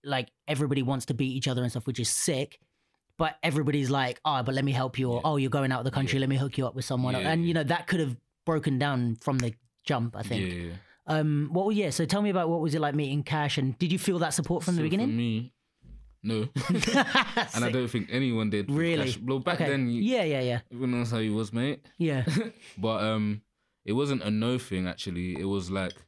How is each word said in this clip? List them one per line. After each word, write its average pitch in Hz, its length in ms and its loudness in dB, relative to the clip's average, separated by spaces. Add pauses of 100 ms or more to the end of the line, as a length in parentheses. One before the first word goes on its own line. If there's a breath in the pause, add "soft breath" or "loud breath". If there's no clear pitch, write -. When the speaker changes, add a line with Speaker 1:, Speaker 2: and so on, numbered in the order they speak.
Speaker 1:
like, 131 260 -2 (180)
everybody 139 360 2
wants 127 240 0
to 143 60 -2
beat 131 180 0
each 131 160 -2
other 127 140 0
and 123 100 0
stuff, - 160 -4
which 123 120 -4
is 113 100 -2
sick. - 500 -2 (580)
But 156 260 0
everybody's 147 460 2
like, 131 360 2
"Oh, 143 180 2
but 131 120 0
let 135 100 0
me 139 60 2
help 123 260 -2
you," 131 120 0
or, 117 80 0
Speaker 2:
Yeah. - 120 -2
Speaker 1:
"Oh, 147 80 2
you're 131 120 2
going 135 220 2
out 127 80 0
of 113 60 -4
the 131 60 0
country, 135 260 0
Speaker 2:
Yeah. 135 40 2
Speaker 1:
let 135 80 2
me 135 80 2
hook 131 200 -2
you 135 80 0
up 120 100 -4
with 131 100 -6
someone." 127 280 0
Speaker 2:
Yeah, 127 180 0
Speaker 1:
And, 165 120 2
you 170 60 2
Speaker 2:
yeah. 165 60 2
Speaker 1:
know, 160 100 2
that 165 220 0
could 185 120 2
have 131 180 0 (280)
broken 151 340 2
down 123 380 2
from 139 200 0
the 120 160 -2 (320)
jump, 117 320 0
I 107 60 -6
think. 98 280 -2
Speaker 2:
Yeah, 87 120 -6
yeah. 85 100 -8 (320 loud breath)
Speaker 1:
Um, 151 460 2
what 180 140 0
was, 214 120 2
yeah, 190 140 2
so 165 140 0
tell 196 160 2
me 208 80 2
about 180 200 2
what 170 120 2
was 156 140 0
it 160 60 0
like 143 140 0
meeting 143 280 0
Cash, 147 340 0
and 135 200 0
did 170 140 0
you 185 80 2
feel 185 200 0
that 156 140 0
support 165 300 0
from 180 120 2
the 170 40 2
Speaker 2:
So 151 40 2
Speaker 1:
beginning? 190 240 2
Speaker 2:
for - 60 0
me, 117 400 0 (680)
no. 110 260 -2 (100)
<laughs> - 100 -6
And - 960 2
I 123 40 0
Speaker 1:
Sick. 117 60 0
Speaker 2:
don't 123 140 0
think 113 240 -2
anyone 117 380 0
did 101 200 0
with 139 80 0
Speaker 1:
Really? 165 340 2
Speaker 2:
Cash. 107 100 -6
Well, 135 180 -2
back 170 220 -2
Speaker 1:
Okay. 147 80 2
Speaker 2:
then, 135 200 2
you 120 120 0
Speaker 1:
Yeah, 226 220 2
yeah, 143 180 0
yeah. 123 180 0 (120)
Speaker 2:
everyone 123 200 -2
knows 120 200 0
how 117 80 0
he 110 100 0
was, 107 240 -2
mate. 131 320 -2 (120)
Speaker 1:
Yeah. 143 280 2 (260)
Speaker 2:
<laughs> - 260 -20
But, 107 260 0
um, 107 380 0 (440)
it 98 80 -4
wasn't 135 300 0
a 104 80 0
no 113 260 2
thing, 92 300 -2
actually. 90 500 -4
It 87 80 -4
was 95 240 -2
like 95 240 -2 (140)